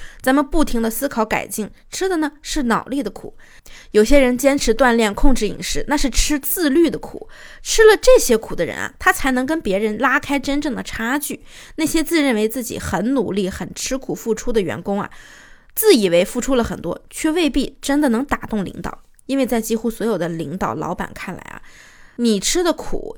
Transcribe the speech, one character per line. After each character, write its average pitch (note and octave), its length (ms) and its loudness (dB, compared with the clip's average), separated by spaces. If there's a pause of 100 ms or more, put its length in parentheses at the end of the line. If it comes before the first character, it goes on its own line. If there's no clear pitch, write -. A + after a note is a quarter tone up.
(200)
咱 B3+ 140 2
们 C#4+ 100 2
不 D4 200 2
停 A#3 180 0
地 A3+ 80 -2
思 C4+ 180 -4
考 A3+ 160 -2
改 A3 220 -4
进， G3+ 240 -8 (200)
吃 F#4+ 180 -4
的 G4 80 0
呢 D4+ 160 -2 (100)
是 D4+ 220 -4
脑 A3+ 220 0
力 C4+ 160 -4
的 G3 80 -6
苦。 - 260 -16 (560)
有 G#3+ 100 6
些 C#4+ 160 8
人 B3+ 180 4
坚 C#4 220 2
持 A#3 160 2
锻 A#3+ 200 4
炼 G#3+ 200 2
控 B3+ 200 8
制 A3 120 2
饮 - 160 -8
食， - 260 -4
那 D4 80 2
是 C#4+ 140 2
吃 - 280 0
自 D#4 300 -2
律 D4+ 220 4
的 - 80 -6
苦。 - 300 -14 (340)
吃 - 220 4
了 G#4+ 120 10
这 B4+ 220 8
些 - 180 4
苦 - 180 -8
的 E3+ 120 -2
人 E2+ 100 -6
啊， F#2 220 -8
他 F#4 140 2
才 C#4 180 -2
能 B3+ 160 0
跟 D#4+ 140 -2
别 G3 180 -2
人 G#3+ 200 -2
拉 C4+ 200 0
开 C#4+ 200 -2
真 C#4 220 -2
正 C#4+ 140 -4
的 F#3+ 80 -8
差 A#3 360 -6
距。 - 260 -10 (320)
那 D#4 100 0
些 D#4+ 160 0
自 D#4 200 0
认 C4+ 120 2
为 G#3+ 140 0
自 B3 140 -6
己 - 160 -8
很 G#3 360 -2
努 A3 180 -2
力、 G3 160 -2
很 - 260 -10
吃 - 220 -6
苦 A3 180 -8
付 A3+ 200 -4
出 A#3 180 -4
的 A3+ 80 2
员 D#3 220 -4
工 G3+ 180 -4
啊， - 80 -8 (640)
自 G#4+ 200 6
以 G3 160 4
为 E3+ 140 4
付 A#3+ 160 -4
出 C4+ 160 0
了 A#3 80 2
很 - 140 -8
多， - 300 -8
却 - 220 -2
未 D#4+ 180 2
必 - 320 -2
真 C#4+ 200 0
的 C#4+ 100 4
能 A3+ 120 0
打 B3 160 -2
动 G#3+ 260 -6
领 - 180 -10
导。 - 200 -12 (240)
因 C4+ 120 -2
为 C4+ 80 2
在 A#3 140 0
几 A3+ 160 -2
乎 A3+ 120 -4
所 G#3+ 180 -4
有 G#3+ 120 -2
的 E3+ 100 -4
领 E3 300 -8
导、 A2+ 160 -4
老 D#3+ 200 -6
板 - 200 -10
看 - 200 -12
来 - 80 -16
啊， - 200 -18 (540)
你 A3+ 220 2
吃 E4 240 0
的 E4+ 100 2
苦 - 460 -6